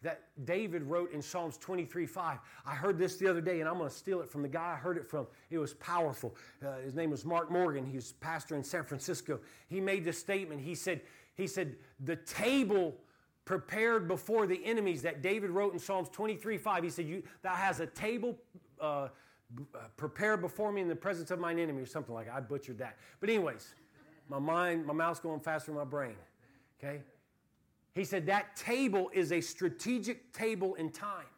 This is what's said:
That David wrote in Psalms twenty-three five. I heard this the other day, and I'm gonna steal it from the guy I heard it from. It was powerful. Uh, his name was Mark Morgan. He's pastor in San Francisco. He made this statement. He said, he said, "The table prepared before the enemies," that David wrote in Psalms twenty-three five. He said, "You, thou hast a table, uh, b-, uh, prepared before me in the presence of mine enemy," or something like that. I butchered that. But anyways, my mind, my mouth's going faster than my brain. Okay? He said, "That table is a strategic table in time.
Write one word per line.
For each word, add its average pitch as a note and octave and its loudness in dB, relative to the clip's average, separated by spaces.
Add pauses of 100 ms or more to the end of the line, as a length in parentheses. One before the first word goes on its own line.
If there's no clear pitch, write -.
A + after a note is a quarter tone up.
That D#3+ -4 (240)
David F3 -2
wrote E3+ 0
in D3+ -4
Psalms E3 -4
twenty-three F3+ -4
five. E3 -4 (260)
I C#3+ -4
heard E3 2
this F3+ 2
the F#3+ 4
other F3 6
day, E3+ 2
and D#3+ 0
I'm F3 0
gonna D3+ 0
steal F3+ -2
it C3+ -8
from D3 -4
the C#3+ 0
guy E3 -2
I - -4
heard E3 0
it D3+ -4
from. C#3+ -2 (240)
It E3 -2
was D3 0
powerful. D#3 0 (280)
Uh, C#3 -4
his C3 -6
name D#3+ 2
was C#3 -2
Mark E3+ 2
Morgan. E3+ 4
He's C3 -6
pastor D#3+ -4
in C#3 0
San E3+ -2
Francisco. C#3+ -4 (280)
He F#3+ -2
made G3 2
this E3 0
statement. F3+ -2
He D#3+ -4
said, F3 -2 (320)
he F#3 -2
said, D#3+ -2 (260)
"The D#3 -2
table G3+ 4 (500)
prepared G#3+ 2
before G#3 4
the F#3 2
enemies," G#3 2
that D3 -2
David G3 2
wrote G3 4
in F3 -2
Psalms F#3 0
twenty-three G#3+ -2
five. F#3 2
He E3+ 0
said, E3 -4
"You, F3 -4 (180)
thou F#3 -2
hast F#3 2
a E3 0
table, A#3 -2 (420)
uh, C#3+ 0 (480)
b-, C3 -10 (100)
uh, - -10 (180)
prepared G3 0
before F#3+ -2
me G3+ 0
in F3+ 0
the E3 0
presence E3+ -2
of F3+ -2
mine E3+ 0
enemy," D3+ 0
or B2+ -6
something B2 -6
like A2+ -6
that. A#2+ -8
I C3+ -4
butchered C3 -6
that. A#2 -8 (220)
But G3+ 0
anyways, D#3+ 0 (560)
my C#3 -2
mind, E3 2
my D3 0
mouth's E3 2
going D#3 -2
faster D#3 -2
than D3 -2
my D3 0
brain. C3+ -2 (640)
Okay? C#3+ -6 (920)
He F#3+ -2
said, F#3 -2
"That G3 2
table A3+ 2
is E3+ 4
a E3+ 4
strategic A3 -2
table G3 0
in D#3+ -2
time. F#3 -8